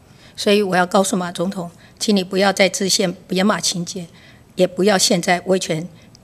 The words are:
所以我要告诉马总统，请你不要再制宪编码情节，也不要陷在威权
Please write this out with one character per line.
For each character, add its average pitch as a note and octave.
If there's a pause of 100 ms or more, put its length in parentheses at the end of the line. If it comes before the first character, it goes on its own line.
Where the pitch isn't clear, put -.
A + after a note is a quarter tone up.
(360)
所 -
以 G#3
我 F#3
要 F3+
告 G3
诉 G3
马 F3+
总 F3
统， F3 (300)
请 G#3+
你 F#3
不 F#3
要 G3
再 F#3+
制 F#3
宪 F3+ (140)
编 F#3
码 G3+
情 E3+
节， F3 (480)
也 F#3
不 F#3+
要 G3+
陷 F#3
在 F3+
威 F#3
权 E3+ (360)